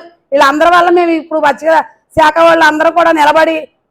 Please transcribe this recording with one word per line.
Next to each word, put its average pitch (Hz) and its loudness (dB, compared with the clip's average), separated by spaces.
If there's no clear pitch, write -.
వీళ్ళందరి 294 0
వల్ల 349 2
మేము 349 0
ఇప్పుడు 311 -6
వచ్చే 294 -2
శాఖ 311 0
వాళ్ళు 330 2
అందరూ 311 0
కూడా 339 0
నిలబడి 311 0